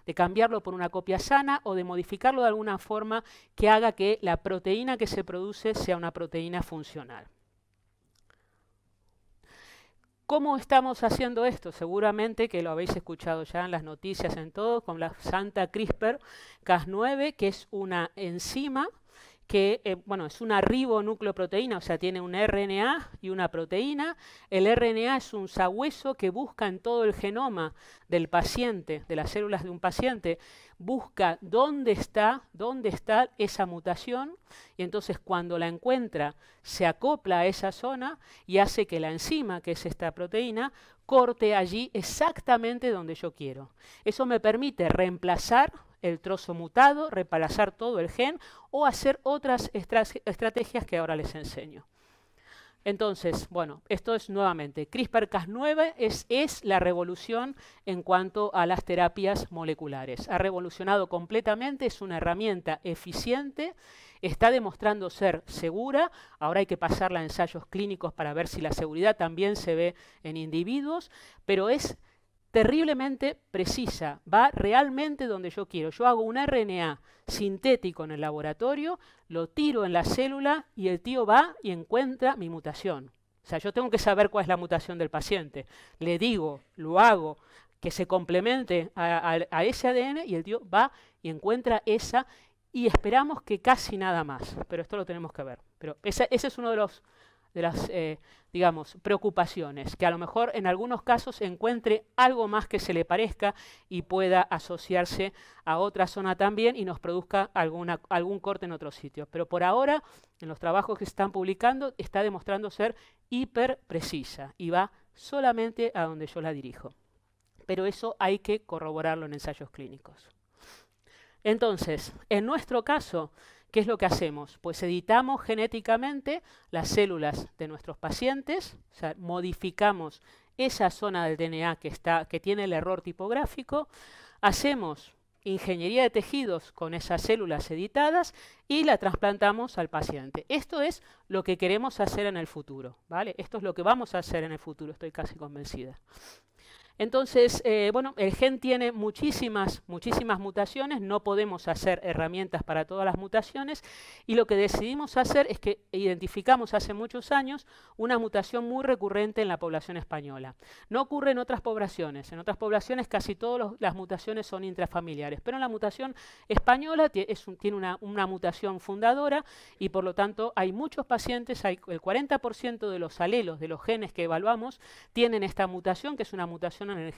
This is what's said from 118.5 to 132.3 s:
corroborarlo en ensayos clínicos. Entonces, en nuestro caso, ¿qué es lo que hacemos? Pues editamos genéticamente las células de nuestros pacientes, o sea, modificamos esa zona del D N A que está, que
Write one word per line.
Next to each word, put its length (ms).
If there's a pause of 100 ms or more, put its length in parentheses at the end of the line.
corroborarlo 640
en 80
ensayos 360
clínicos. 580 (1160)
Entonces, 680 (160)
en 180
nuestro 380
caso, 480 (380)
¿qué 100
es 60
lo 120
que 80
hacemos? 540
Pues 220
editamos 580
genéticamente 1000 (280)
las 180
células 600 (100)
de 100
nuestros 280
pacientes, 800 (160)
o 20
sea, 240
modificamos 1040 (340)
esa 340
zona 360
del 100
D 100
N 200
A 100
que 120
está, 380
que 120